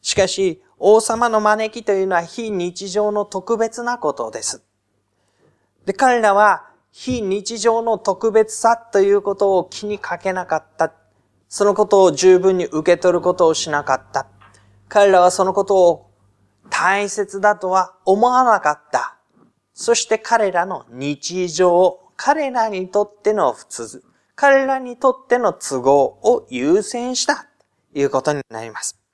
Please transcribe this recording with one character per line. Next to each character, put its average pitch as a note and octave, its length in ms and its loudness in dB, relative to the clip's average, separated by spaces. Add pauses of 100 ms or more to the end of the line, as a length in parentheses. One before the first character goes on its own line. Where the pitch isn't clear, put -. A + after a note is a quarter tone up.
し - 140 -6
か F#3+ 120 2
し、 F#3 340 -4 (160)
王 G#3+ 240 4
様 A#3 260 -2
の A3 140 0
招 A3 420 -2
き - 20 -10
と G#3+ 60 0
い F#3+ 120 0
う F#3+ 40 -2
の F#3 80 -2
は E3 80 0
非 A3 280 -10
日 F3+ 380 -6
常 G#3 220 -2
の G#3 140 -4
特 G3+ 320 -6
別 A3+ 260 -4
な A#3+ 140 -6
こ D3+ 160 -4
と A2+ 180 -8
で A2+ 120 -12
す。 - 200 -10 (1200)
で、 F#3+ 80 -4
彼 B3 280 2
ら G#3 120 4
は G3+ 360 2 (220)
非 B3+ 300 -6
日 G3+ 360 -6
常 A3+ 240 0
の A3+ 160 -2
特 G#3 340 -2
別 A3 240 2
さ A#3 220 0
と - 220 -4
い G3 140 2
う G3+ 80 2
こ G3 140 -4
と G3 220 2
を F3+ 80 -2
気 - 220 -14
に G#3 100 -8
か F3 220 -10
け F#3 140 -6
な F3+ 120 -6
か D#3+ 120 -4
っ - 60 -6 (140)
た。 D#3+ 160 -2 (540)
そ - 180 -2
の G3+ 80 2
こ G#3 120 0
と G3 180 4
を F3+ 80 6
十 F3+ 260 6
分 F#3 200 2
に E3+ 80 -2
受 D#3 280 -2
け E3+ 40 2
取 F3+ 160 0
る F3 80 -2
こ F3+ 120 0
と F3 140 2
を D#3+ 60 2
し - 180 -6
な D3 120 -4
か C#3 120 0
っ - 180 -12
た。 C3+ 140 -6 (600)
彼 G3+ 240 4
ら F#3 100 6
は F3+ 100 6
そ F#3+ 120 -2
の F#3 100 0
こ G3 120 0
と F#3+ 220 4
を - 240 -2 (580)
大 G3 400 -2
切 G3 320 -6
だ G#3 140 2
と F#3 140 -8
は F#3 260 -2 (100)
思 G#3 220 2
わ B3+ 160 4
な A3 160 2
か D3+ 140 -2
っ - 80 -10 (100)
た。 B2 260 -6 (560)
そ - 220 -2
し - 100 -4
て A3 140 -2
彼 A3 320 0
ら F3 140 -2
の F3+ 240 -12
日 D3 600 -8
常、 F3+ 500 2 (160)
彼 C#4+ 360 -2
ら A3+ 180 -2
に F#3 200 -8
と G#3 140 0
っ - 180 -10
て G#3+ 120 0
の D3+ 200 0
普 - 120 -18
通、 - 380 -14 (320)
彼 C4+ 300 4
ら C4+ 120 -2
に B3 180 -12
と C4 140 0
っ - 180 -6
て B3 120 0
の G#3+ 140 0
都 - 280 -8
合 C#3 220 4
を - 460 -2
優 D3 340 0
先 B3 320 -8
し - 100 -4
た - 220 -4 (460)
と C#3+ 60 -8
い C#3 40 0
う C3+ 80 0
こ C3 100 -2
と D3+ 120 -2
に C#3+ 160 -6
な A2+ 140 -14
り A#2 60 -14
ま G#2+ 140 -16
す。 - 160 -12 (140)